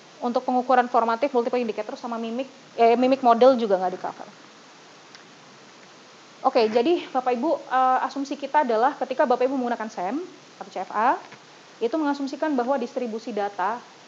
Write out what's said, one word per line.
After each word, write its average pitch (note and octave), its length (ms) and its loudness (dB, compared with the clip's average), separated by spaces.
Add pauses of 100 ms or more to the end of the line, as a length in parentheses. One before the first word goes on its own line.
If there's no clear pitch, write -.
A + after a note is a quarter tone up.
(240)
untuk B3 240 -2
pengukuran B3+ 400 4
formatif, A#3 480 0
multiple A#3+ 240 0
indicator A3 400 -6
sama A#3 160 -8
mimic, A#3 320 -6 (320)
eh, A#3 160 6
mimic B3+ 240 2
model B3 400 6
juga G3+ 160 2
nggak F3+ 160 -2
di F#3 80 -10
cover. - 280 -10 (2250)
Oke, C4 240 4
jadi B3 400 2
Bapak B3+ 240 -2
Ibu, C4+ 240 -2
eh, C4 480 0
asumsi C#4 320 -8
kita D4+ 240 0
adalah A#3+ 360 2
ketika C4 280 0
Bapak B3 200 2
Ibu C#4 120 -2
menggunakan A3+ 320 -4
sem F#3+ 240 -6 (440)
atau G3 120 -14
C F#3+ 80 -8
F F#3+ 160 -8
A, C4 240 2 (640)
itu A#3+ 160 0
mengasumsikan C#4+ 560 -2
bahwa B3+ 240 2
distribusi A#3 560 -6
data G3+ 480 -4 (240)